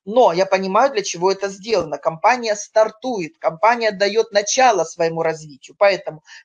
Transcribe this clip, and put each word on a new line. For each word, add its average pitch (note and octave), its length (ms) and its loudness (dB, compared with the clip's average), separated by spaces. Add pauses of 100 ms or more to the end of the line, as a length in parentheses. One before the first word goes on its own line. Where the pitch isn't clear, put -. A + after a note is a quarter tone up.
Но G#3 280 2
я F#3 140 0
понимаю, F#3+ 460 0
для G3+ 100 -2
чего F3+ 300 -2
это G3 160 -4
сделано. F#3+ 500 -4
Компания G#3+ 560 0
стартует, G#3+ 840 -2
компания A3 520 0
даёт G3+ 400 0
начало G3+ 540 2
своему E3 380 -4
развитию. D#3 540 -6
Поэтому F3 460 0 (220)